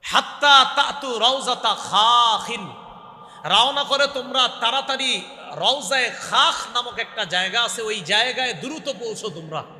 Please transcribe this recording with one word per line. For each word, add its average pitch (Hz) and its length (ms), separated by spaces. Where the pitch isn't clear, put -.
হাত্তা 277 600
তাতু 262 440
রাউজাতা 240 560
খাখিন, 226 920
রওনা 277 380
করে 277 240
তোমরা 254 400
তাড়াতাড়ি 254 720
রওজায়ে 240 540
খাখ - 640
নামক 240 260
একটা 220 260
জায়গা 185 380
আছে, 226 180
ওই 214 240
জায়গায় 240 480
দ্রুত 285 460
পৌঁছো 453 300
তোমরা। 156 340